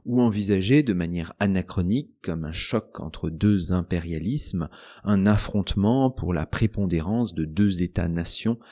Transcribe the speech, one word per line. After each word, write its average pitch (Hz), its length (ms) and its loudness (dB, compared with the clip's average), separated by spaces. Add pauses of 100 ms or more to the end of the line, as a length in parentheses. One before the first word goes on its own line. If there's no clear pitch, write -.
ou 123 160 2
envisagée 104 640 4
de 120 100 0
manière 85 480 -4
anachronique 98 720 0 (120)
comme 82 220 -4
un 80 80 -6
choc - 480 -4
entre 80 300 -6
deux 92 420 2
impérialismes, 85 960 -2 (340)
un 98 240 2
affrontement 107 840 2
pour 90 240 -4
la 78 100 -2
prépondérance 98 920 -2
de 82 120 -4
deux 90 360 0
États-nations 87 760 -2 (140)